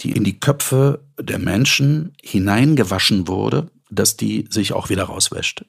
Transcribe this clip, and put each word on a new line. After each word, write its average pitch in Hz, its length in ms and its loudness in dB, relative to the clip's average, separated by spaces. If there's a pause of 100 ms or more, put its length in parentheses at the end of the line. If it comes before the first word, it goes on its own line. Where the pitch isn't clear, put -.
die - 120 -4
in - 100 0
die 98 160 -2
Köpfe 139 640 2 (160)
der - 180 -6
Menschen 135 760 2 (100)
hineingewaschen 101 1040 2
wurde, 110 420 0 (220)
dass 104 260 0
die 107 320 -4
sich 98 240 -2
auch 95 160 -6
wieder 95 140 -2
rauswäscht. - 640 -6